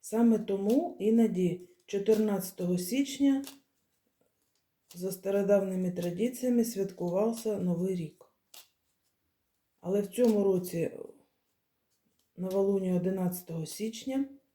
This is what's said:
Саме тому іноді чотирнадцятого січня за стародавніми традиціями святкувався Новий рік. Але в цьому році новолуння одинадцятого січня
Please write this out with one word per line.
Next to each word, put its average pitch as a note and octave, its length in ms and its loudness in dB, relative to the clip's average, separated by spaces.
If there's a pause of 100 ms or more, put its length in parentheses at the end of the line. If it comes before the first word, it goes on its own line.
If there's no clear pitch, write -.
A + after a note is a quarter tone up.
Саме A3+ 380 4
тому G#3 600 0
іноді F#3+ 680 2 (180)
чотирнадцятого G3 920 0
січня C4+ 680 0 (1500)
за F3+ 180 -8
стародавніми F#3+ 760 0
традиціями A3+ 760 0
святкувався G3 960 -2
Новий F3+ 380 -2
рік. D#3 340 -10 (1500)
Але G3 220 0
в G3 40 -2
цьому A3 380 4
році F3+ 540 0 (1400)
новолуння F#3+ 600 0
одинадцятого F3 720 -2
січня C4 600 -4 (260)